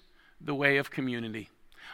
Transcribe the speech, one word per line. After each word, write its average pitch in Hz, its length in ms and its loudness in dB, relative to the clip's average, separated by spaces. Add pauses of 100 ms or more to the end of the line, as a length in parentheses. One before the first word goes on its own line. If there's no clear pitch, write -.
(400)
the 147 160 -4
way 139 220 6
of 139 120 0
community? 117 600 -6 (440)